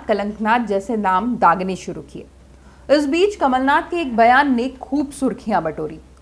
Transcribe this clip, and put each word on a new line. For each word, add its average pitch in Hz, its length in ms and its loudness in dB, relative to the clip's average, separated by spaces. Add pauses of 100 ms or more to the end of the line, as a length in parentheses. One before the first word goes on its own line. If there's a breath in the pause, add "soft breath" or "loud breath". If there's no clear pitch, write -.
कलंकनाथ 208 520 0
जैसे 220 380 -2
नाम 202 380 0
दागने 185 400 2
शुरू 175 260 -10
किए। - 260 -18 (640 soft breath)
इस 294 160 4
बीच 349 280 2
कमलनाथ 277 460 2
के - 160 -6
एक 262 200 -4
बयान 254 380 4
ने 240 140 -2
खूब 277 420 -6
सुर्खियां 214 520 -2
बटोरी 156 360 -6 (220)